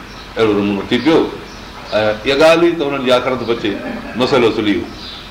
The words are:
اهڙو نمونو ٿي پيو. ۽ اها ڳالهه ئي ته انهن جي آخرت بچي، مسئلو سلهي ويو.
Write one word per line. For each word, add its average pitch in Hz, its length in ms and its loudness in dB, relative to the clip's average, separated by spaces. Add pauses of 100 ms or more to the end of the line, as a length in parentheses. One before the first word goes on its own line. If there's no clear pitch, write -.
(360)
اهڙو 110 160 2
نمونو 101 360 0
ٿي 123 160 2
پيو. ۽ 156 140 6 (760)
اها 107 460 0
ڳالهه 165 240 6
ئي 170 140 4
ته 147 100 -2
انهن 135 160 -2
جي 123 80 2
آخرت 123 360 0
بچي، 113 220 0 (460)
مسئلو 120 400 4
سلهي 107 160 2
ويو. 87 120 -2 (460)